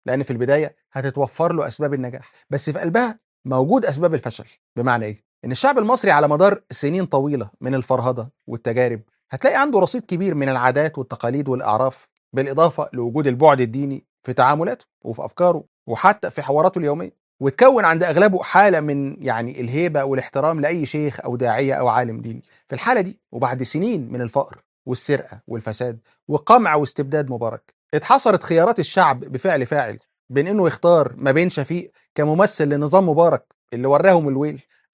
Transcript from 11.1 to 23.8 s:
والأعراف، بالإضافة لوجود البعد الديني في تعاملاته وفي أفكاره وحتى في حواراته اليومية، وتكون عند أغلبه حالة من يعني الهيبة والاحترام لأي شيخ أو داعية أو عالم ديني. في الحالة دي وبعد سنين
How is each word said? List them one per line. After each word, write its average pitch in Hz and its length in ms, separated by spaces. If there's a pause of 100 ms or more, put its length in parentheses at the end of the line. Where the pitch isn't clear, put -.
والأعراف، 123 600 (240)
بالإضافة 143 600
لوجود 123 340
البعد 135 340
الديني 135 460 (160)
في 127 100
تعاملاته 147 540 (160)
وفي 117 220
أفكاره 175 400 (220)
وحتى 180 440
في 151 120
حواراته 156 360
اليومية، 160 460 (160)
وتكون 233 440
عند 165 200
أغلبه 185 380
حالة 190 380
من 143 440
يعني 123 360
الهيبة 143 440
والاحترام 139 560
لأي 156 260
شيخ 151 380
أو 123 120
داعية 127 380
أو 131 140
عالم 117 320
ديني. 117 220 (260)
في 135 60
الحالة 233 260
دي 185 200 (120)
وبعد 123 300
سنين 151 500